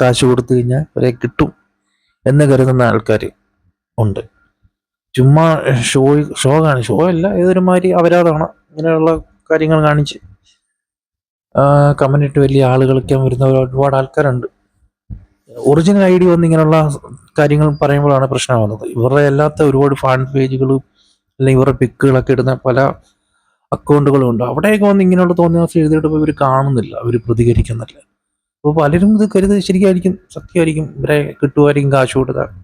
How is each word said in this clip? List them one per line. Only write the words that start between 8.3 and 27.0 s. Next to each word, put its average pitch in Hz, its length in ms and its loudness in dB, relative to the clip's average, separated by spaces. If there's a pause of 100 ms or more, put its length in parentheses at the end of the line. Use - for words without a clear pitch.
ഇങ്ങനെയുള്ള 160 720 -2 (340)
കാര്യങ്ങൾ 160 320 0
കാണിച്ച്, 147 360 0 (1400)
ആ, 143 340 2
കമന്റ് 143 340 0
ഇട്ട് 139 120 -2
വലിയ 135 260 2
ആളുകളൊക്കെ 131 500 0
വരുന്ന 131 300 0
ഒരുപാട് 135 520 0
ആൾക്കാരുണ്ട്. 131 500 -2 (1080)
ഒറിജിനൽ 165 460 2
ഐ 185 160 4
ഡി 175 60 4
വന്ന് 170 220 2
ഇങ്ങനെയുള്ള 160 540 2 (380)
കാര്യങ്ങൾ 147 440 2
പറയുമ്പോഴാണ് 143 440 0
പ്രശ്നമാകുന്നത്. 113 580 -2
ഇവരുടെ 127 360 0
അല്ലാത്ത 147 420 0
ഒരുപാട് 139 320 2
ഫാൻ 131 300 -2
പേജുകളും 131 580 -2 (580)
അല്ലെങ്കിൽ 131 200 2
ഇവരുടെ 135 160 2
പിക്കുകളൊക്കെ 131 560 0
ഇടുന്ന 127 340 -2
പല 127 140 0 (920)
അക്കൗണ്ടുകളും 139 580 0
ഉണ്ട്. 117 140 -2
അവിടെയൊക്കെ 196 420 0
വന്ന് 196 180 2
ഇങ്ങനെയുള്ള 180 340 2
തോന്നിയ 170 200 2
ദിവസം 170 220 0
എഴുതിയിട്ടപ്പോൾ 156 380 0
ഇവര് 151 220 -2
കാണുന്നില്ല, 131 560 -2
അവര് 120 220 -4